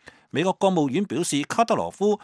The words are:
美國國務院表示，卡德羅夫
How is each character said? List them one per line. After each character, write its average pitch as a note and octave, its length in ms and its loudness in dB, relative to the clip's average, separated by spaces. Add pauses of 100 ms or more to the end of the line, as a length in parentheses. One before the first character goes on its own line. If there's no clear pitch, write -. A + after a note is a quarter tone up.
(300)
美 C#3 140 -2
國 F#3+ 80 0
國 - 180 2
務 D#3 200 2
院 F3 160 -2
表 D#3 180 -4
示， C#3+ 200 -2
卡 - 200 0
德 A3 120 0
羅 F2 140 -4
夫 G#3 340 0